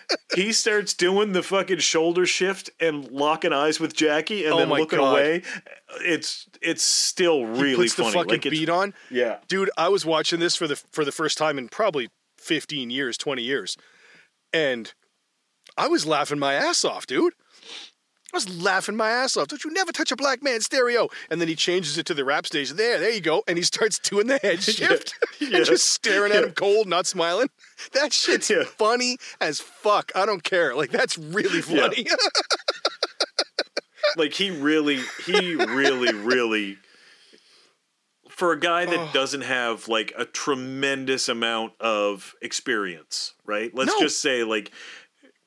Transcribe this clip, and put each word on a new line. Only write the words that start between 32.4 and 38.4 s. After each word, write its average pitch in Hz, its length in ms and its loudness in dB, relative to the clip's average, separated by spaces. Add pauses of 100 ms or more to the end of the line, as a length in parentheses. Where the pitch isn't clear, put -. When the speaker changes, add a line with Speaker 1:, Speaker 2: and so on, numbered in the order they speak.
Speaker 1:
Like, 156 180 0
he 196 180 -2
really, 147 480 0 (260)
he 180 300 0
really, 127 580 2
really, 107 640 0 (1500)
for 175 240 0